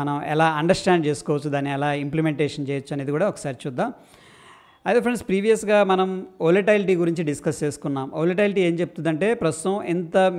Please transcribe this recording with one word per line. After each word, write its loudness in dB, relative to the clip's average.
మనం -2
ఎలా 4
అండర్స్టాండ్ 2
చేసుకోవచ్చు, -2
దాన్ని -2
ఎలా 0
ఇంప్లిమెంటేషన్ -2
చేయొచ్చు -6
అనేది -4
కూడా 2
ఒకసారి -8
చూద్దాం. -4
అయితే 2
ఫ్రెండ్స్, -2
ప్రీవియస్గా 2
మనం 2
వోలటాలిటీ 4
గురించి 0
డిస్కస్ -4
చేసుకున్నాం. -6
వోలటాలిటీ 2
ఏం 0
చెప్తుందంటే -2
ప్రస్తుతం -2
ఎంత -2